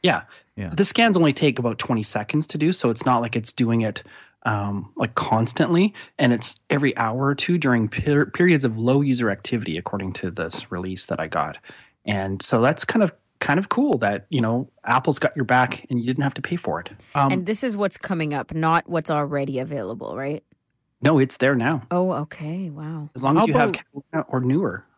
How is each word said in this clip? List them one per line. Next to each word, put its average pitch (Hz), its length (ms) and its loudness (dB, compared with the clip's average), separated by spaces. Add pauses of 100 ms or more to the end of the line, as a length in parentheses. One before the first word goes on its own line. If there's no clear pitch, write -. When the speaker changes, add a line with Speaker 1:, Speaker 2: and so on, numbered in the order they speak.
Speaker 1:
Yeah. 170 200 2 (340)
Speaker 2:
Yeah. 95 140 -6
Speaker 1:
The 196 140 2
scans 226 320 4
only 156 160 6
take 139 260 2
about 117 200 -2
twenty 113 240 0
seconds 117 460 -2
to 160 100 -6
do, 165 140 2
so 135 180 0
it's 107 140 -2
not 123 160 2
like 117 160 -4
it's 107 160 -2
doing 117 300 2
it, 107 200 -4 (420)
um, 101 520 -2
like, 117 200 -4
constantly, 156 760 2 (260)
and 123 140 4
it's - 280 -2 (100)
every 143 260 0
hour 117 300 -2
or 143 80 2
two 175 240 0
during 120 300 2
per-, 147 380 2
periods 170 380 4
of 113 140 0
low 127 240 4
user 123 280 2
activity, 95 460 -4
according 95 380 -6
to 92 160 -6
this - 400 -8
release 92 360 -6
that 78 140 -6
I 80 60 -4
got. 78 320 -4 (480)
And 98 340 -2
so 113 200 0
that's 135 240 2
kind - 180 2
of, 175 100 2 (280)
kind 147 180 0
of 196 100 -2
cool 247 300 2
that, 104 320 -2
you 143 100 0
know, 117 300 0 (140)
Apple's 131 340 0
got - 180 0
your 135 80 -2
back 123 460 2
and 123 100 0
you 117 60 -4
didn't 131 160 -2
have 139 120 -2
to - 80 -10
pay 175 140 -4
for 80 240 -4
it. - 100 -16 (260)
Speaker 2:
Um, 139 160 4
Speaker 3:
And 185 140 -2
this 214 180 -2
is 220 120 -4
what's 202 220 -2
coming 160 340 -2
up, 143 220 -4
not 160 340 2
what's 165 220 -2
already 139 480 -2
available, 120 580 -6
right? 139 280 -6 (580)
Speaker 1:
No, 147 160 6
it's 135 200 2
there 131 180 4
now. 123 340 0
Speaker 3:
Oh, 180 220 2
okay. 156 580 -6
Wow. 151 460 -10
Speaker 1:
As 127 80 -6
long 143 120 4
as 190 60 6
Speaker 2:
How - 60 4
Speaker 1:
you 151 60 0
have 143 160 4
Speaker 2:
about - 120 -8 (300)
Speaker 1:
Catalina 160 180 -2
or 127 100 0
newer. 127 440 0 (140)